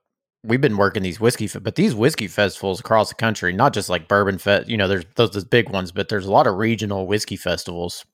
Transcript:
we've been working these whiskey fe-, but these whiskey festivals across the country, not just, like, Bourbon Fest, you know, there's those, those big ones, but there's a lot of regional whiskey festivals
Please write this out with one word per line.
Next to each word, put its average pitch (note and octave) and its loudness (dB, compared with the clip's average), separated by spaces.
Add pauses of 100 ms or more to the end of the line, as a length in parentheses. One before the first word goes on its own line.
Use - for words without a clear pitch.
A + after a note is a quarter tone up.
(440)
we've A#2 0
been A#2 2
working G2 2
these F#2 -4
whiskey A2 2
fe-, G2+ -10
but F#2+ -6
these E3+ 2
whiskey A#2 0
festivals F#2+ -2
across A2 2
the - -14
country, G#2 -2
not A2 2
just, G2+ -4
like, F2 -2
Bourbon G2 2
Fest, G2+ 0
you A2+ -2
know, G2 2
there's F#2 0 (100)
those, A#2 4
those G2 -4
big A#2 2
ones, F#2 -4
but G2 -4
there's G2 -4
a G2 -2
lot C3 6
of G2 0
regional G2 -2
whiskey G#2 -2
festivals F2 -6